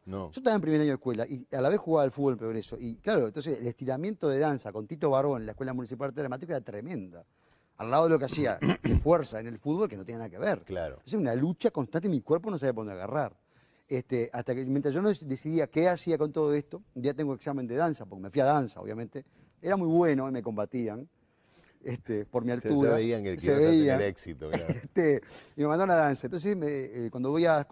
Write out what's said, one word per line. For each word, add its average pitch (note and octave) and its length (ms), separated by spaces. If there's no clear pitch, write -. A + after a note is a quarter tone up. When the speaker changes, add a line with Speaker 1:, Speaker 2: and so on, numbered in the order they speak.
Speaker 1:
No. F#2+ 260
Speaker 2:
Yo - 80
estaba A#3+ 160
en G3 60
primer D#3 200
año D3+ 80
de C3+ 60
escuela A#2+ 320
y B2+ 260
a C3+ 80
la C3+ 80
vez G3+ 80
jugaba D#3+ 280
al C3 60
fútbol C#3 220
en G#2+ 60
Progreso. A2+ 400
Y A#2 160
claro, F3 320
entonces C3+ 320
el A#2+ 80
estiramiento C#3+ 640
de C3+ 100
danza C#3 320
con G#2+ 160
Tito D3+ 240
Barbón C3+ 300
en G#2+ 40
la A2 60
Escuela C3 220
Municipal B2 340
de C3+ 40
Arte C3 100
Dramático C#3 320
era C3 80
tremenda. G#2 640
Al A2 140
lado D3+ 140
de E3 60
lo D#3 80
que C3+ 60
hacía B2+ 360
<clears throat> - 220
de - 120
fuerza C#3+ 460
en A2+ 60
el A2+ 100
fútbol E3+ 320
que G#2 80
no F#2+ 80
tiene A2+ 140
nada A2 100
que E2+ 100
ver. F3+ 240
Speaker 1:
Claro. E2 420
Speaker 2:
Es C3 100
una C3+ 200
lucha E3+ 360
constante E3 360
y F#3+ 40
mi C3 100
cuerpo F3 280
no F#3 80
sabía C3 160
por A2 120
dónde G#2 80
agarrar. G#2+ 420
Este, B2 420
hasta A#2+ 240
que C3 100
mientras C#3 280
yo E3+ 80
no G#3 80
dec-, E3+ 160
decidía D3 420
qué E3+ 220
hacía E3 280
con D3+ 140
todo D3+ 220
esto, D3 280
un B2+ 60
día C3+ 120
tengo C#3+ 200
examen C3 340
de A#2+ 80
danza, D3+ 300
porque F#2+ 180
me G2 60
fui C3+ 100
a C3 60
danza, C3+ 340
obviamente. A2 460
Era F#3 140
muy F3+ 140
bueno D#3 400
y - 20
me B2 100
combatían, A2+ 680
este, A2+ 420
por A#2 200
mi B2 60
Speaker 1:
Se, A#2+ 100
ya A2 80
Speaker 2:
altura. C#3 240
Speaker 1:
veían A2+ 300
que, F#2+ 100
que E2+ 80
Speaker 2:
Se - 60
Speaker 1:
ibas C#3+ 100
a D3 80
tener E3 140
Speaker 2:
veía. C3 280
Speaker 1:
éxito, D#2+ 420
claro. E2 300
Speaker 2:
<laughs> - 40
Este, D3 380
y D3 40
me D3 60
mandaron F3+ 240
a F3 40
danza. D3+ 320
Entonces, F3+ 280
me, D#3 140
eh, B2 420
cuando B2+ 200
voy E3 140
a, D#3+ 120
a, C#3+ 140